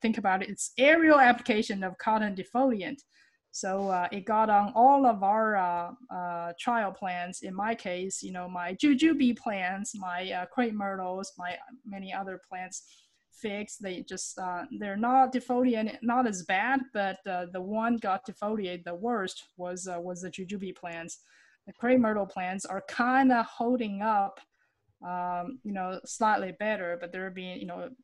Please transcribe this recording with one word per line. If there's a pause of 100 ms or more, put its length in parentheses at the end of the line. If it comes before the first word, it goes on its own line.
think
about
it,
it's
aerial
application
of
cotton
defoliant. (540)
So,
uh,
it
got
on
all
of
our,
uh, (240)
uh,
trial
plants.
In
my
case,
you
know,
my
jujube
plants,
my,
uh,
crepe
myrtles,
my (280)
many
other
plants, (480)
figs,
they
just,
uh, (140)
they're
not
defoliant,
not
as
bad, (120)
but,
uh,
the
one
got
defoliated
the
worst (140)
was,
uh,
was
the
jujube
plants. (480)
The
crepe
myrtle
plants
are
kinda
holding
up, (640)
um,
you
know,
slightly
better,
but
there
being,
you
know, (140)